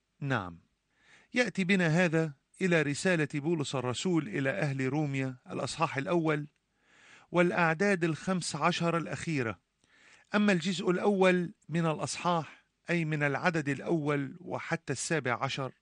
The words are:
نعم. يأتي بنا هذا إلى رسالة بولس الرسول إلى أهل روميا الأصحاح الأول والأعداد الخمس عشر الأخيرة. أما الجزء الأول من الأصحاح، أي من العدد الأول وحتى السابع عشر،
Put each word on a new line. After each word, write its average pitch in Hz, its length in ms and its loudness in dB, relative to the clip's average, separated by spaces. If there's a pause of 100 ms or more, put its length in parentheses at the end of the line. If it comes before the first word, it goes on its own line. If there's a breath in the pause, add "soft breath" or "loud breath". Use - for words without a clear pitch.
(200)
نعم. 104 380 -4 (760 soft breath)
يأتي 214 300 0
بنا 180 240 4
هذا 160 440 2 (300)
إلى 175 200 4
رسالة 151 520 0
بولس 151 400 -2
الرسول 143 540 0
إلى 139 220 -2
أهل 135 380 -2
روميا 135 480 -2 (140)
الأصحاح - 460 -4
الأول 156 500 0 (840 soft breath)
والأعداد 175 720 2
الخمس 170 520 -2
عشر 170 400 0
الأخيرة. 143 640 -4 (760 soft breath)
أما 208 180 4
الجزء 180 380 0
الأول 185 640 4 (160)
من 165 180 0
الأصحاح، 165 800 -2 (260)
أي 170 140 0
من 151 180 -2
العدد 147 460 0
الأول 143 720 -2
وحتى - 520 -6
السابع 127 520 -2
عشر، 131 380 -4